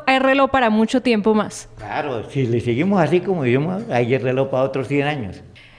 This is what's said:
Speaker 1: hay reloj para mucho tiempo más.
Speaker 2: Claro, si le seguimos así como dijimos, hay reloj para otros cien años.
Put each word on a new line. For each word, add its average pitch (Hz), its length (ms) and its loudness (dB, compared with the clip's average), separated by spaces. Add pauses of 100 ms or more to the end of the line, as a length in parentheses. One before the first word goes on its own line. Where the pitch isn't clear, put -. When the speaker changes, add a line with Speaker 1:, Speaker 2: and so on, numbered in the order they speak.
Speaker 1:
hay 262 120 4
reloj 269 300 2
para 262 200 2
mucho 220 320 2
tiempo 220 320 2
más. - 440 -4
Speaker 2:
Claro, 117 520 -6
si 135 180 0
le 117 140 0
seguimos 156 400 2
así 156 180 2
como 180 240 -2
dijimos, 151 480 0
hay 123 260 2
reloj 131 320 -2
para 131 140 0
otros 135 240 -2
cien 143 200 -2
años. 120 360 -8 (360)